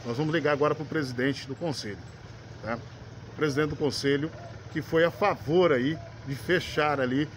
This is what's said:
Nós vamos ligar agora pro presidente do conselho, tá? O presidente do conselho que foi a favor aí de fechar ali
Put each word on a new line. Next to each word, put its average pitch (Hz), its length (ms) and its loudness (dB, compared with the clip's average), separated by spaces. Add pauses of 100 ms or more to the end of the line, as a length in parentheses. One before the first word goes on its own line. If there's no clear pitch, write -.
Nós 120 140 -4
vamos 156 160 0
ligar 151 200 4
agora 147 200 4
pro 151 100 -4
presidente 131 640 -2
do 139 60 -8
conselho, 120 460 -6 (640)
tá? 113 160 -4 (520)
O - 40 -16
presidente 147 340 2
do 147 60 -4
conselho 143 560 0 (400)
que 156 100 -4
foi 165 220 4
a 170 80 4
favor 180 600 4
aí 139 240 4 (300)
de 135 80 -4
fechar 151 680 2
ali 135 380 2